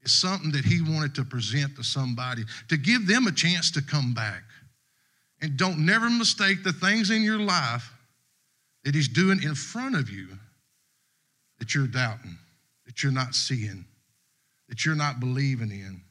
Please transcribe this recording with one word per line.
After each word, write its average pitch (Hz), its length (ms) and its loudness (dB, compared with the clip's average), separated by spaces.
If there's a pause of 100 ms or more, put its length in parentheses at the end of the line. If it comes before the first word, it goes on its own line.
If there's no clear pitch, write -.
It's 131 80 0
something 185 400 0
that 139 140 0
he 170 160 4
wanted 156 320 0
to 135 100 -2
present 131 520 -4
to 139 60 -12
somebody, 123 600 -4 (260)
to 160 80 2
give 196 300 2
them 226 200 4
a 180 60 2
chance 170 400 2
to 143 100 -2
come 135 300 0
back. 107 300 -4 (960)
And 151 160 -4
don't 165 280 2
never 226 260 4
mistake 202 520 2
the 185 100 0
things 202 380 2
in 220 120 4
your 214 160 2
life 151 520 0 (920)
that 139 100 0
he's 147 140 4
doing 190 340 4
in 151 120 -2
front 247 420 -4
of 123 140 -2
you 95 180 -12 (1300)
that 117 160 -6
you're 139 120 2
doubting, 110 500 -4 (500)
that 123 160 -10
you're 139 100 0
not 131 220 -2
seeing, 104 520 -4 (800)
that - 160 -6
you're 160 100 2
not 143 260 -2
believing 127 500 0
in. 95 400 -12